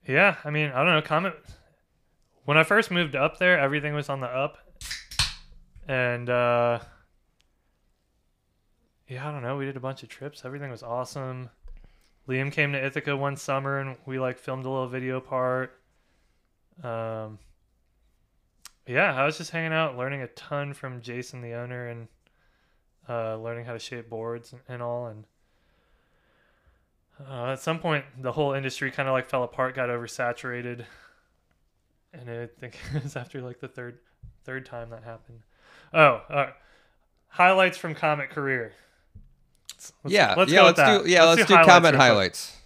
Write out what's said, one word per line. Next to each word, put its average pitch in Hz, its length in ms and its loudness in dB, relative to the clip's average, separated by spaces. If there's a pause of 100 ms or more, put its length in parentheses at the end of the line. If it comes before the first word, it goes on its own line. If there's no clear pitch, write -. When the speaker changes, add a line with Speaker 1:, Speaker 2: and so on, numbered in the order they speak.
Speaker 1:
Yeah, 160 360 2
I 147 60 -8
mean, 151 220 -2
I 131 120 0
don't 175 100 4
know, 156 80 2
Comet, 165 340 -2 (1080)
when 147 120 2
I 160 60 6
first 214 280 2
moved 165 240 -2
up 143 220 0
there, 180 220 4
everything 147 340 -2
was 147 160 -6
on 135 100 -6
the 127 80 -6
up, 135 300 -6 (1300)
and, 123 420 -2
uh, 120 500 2 (2250)
yeah, 131 200 -12
I 143 40 -8
don't 139 120 -10
know, 131 140 -6
we 139 80 -6
did 135 120 -10
a 120 40 -12
bunch 135 220 -10
of 120 60 -20
trips, - 340 -16
everything 135 280 -12
was 113 120 -16
awesome. 127 680 -8 (800)
Liam 135 240 -4
came 143 220 -2
to 135 100 -4
Ithaca 139 320 -4
one 139 200 -4
summer, 139 440 -4
and 135 160 -8 (100)
we, 131 140 -8
like, 127 200 -4
filmed 131 260 -10
a 131 40 -6
little 131 180 -4
video 131 320 -6
part. 127 600 -4 (1040)
Um, 113 540 -10 (1500)
yeah, 147 260 0
I 135 120 0
was 156 120 -4
just 165 140 -14
hanging 160 220 -6
out, 156 240 -4
learning 135 240 -8
a 120 60 -10
ton 143 460 -10
from 127 280 -14
Jason, 123 400 -12
the 117 120 -12
owner, 123 340 -10
and, 117 200 -14 (1000)
uh, 113 300 -6
learning 117 280 -10
how 120 80 -12
to 113 60 -12
shape 113 300 -14
boards 117 440 -10
and, 120 140 -20
and 123 140 -12
all, 120 260 -6
and, 107 180 -16 (2000)
uh, 131 240 -8
at 165 80 -8
some 160 200 -6
point, 151 260 -2 (140)
the 127 120 -6
whole 143 220 0
industry 135 380 -6
kinda, 135 200 -4
like, 127 160 0
fell 127 160 -2
apart, 127 320 -4
got 123 140 -4
oversaturated, 120 960 -8 (1300)
and 123 160 -18
I 117 180 -12
think - 380 -20
<laughs> 127 100 -10
it 139 80 -6
was 143 120 -12
after, 127 260 -12
like, 123 180 -14
the 131 80 -14
third, 123 320 -16 (460)
third 131 200 -12
time 117 260 -14
that 110 120 -18
happened. 113 380 -20 (520)
Oh, 143 360 6
all 151 60 -8
right. 131 180 -2 (760)
Highlights 185 500 4
from 160 180 -6
Comet 147 340 0
career. 131 420 -4 (1040)
Let's, - 200 -20 (100)
let's, 156 100 -4
Speaker 2:
Yeah, 139 220 4
Speaker 1:
let's 180 160 4
Speaker 2:
yeah, 180 80 8
Speaker 1:
go - 80 12
with 170 100 6
Speaker 2:
let's 139 200 8
Speaker 1:
that. 190 60 0
Speaker 2:
do, 165 60 0
yeah, 175 160 8
Speaker 1:
Let's 165 140 8
Speaker 2:
let's 196 100 4
Speaker 1:
do 196 40 8
Speaker 2:
do 175 40 12
Speaker 1:
highlights 165 160 12
Speaker 2:
Comet 170 180 10
Speaker 1:
real - 0 -
quick. 135 100 6
Speaker 2:
highlights. 104 640 4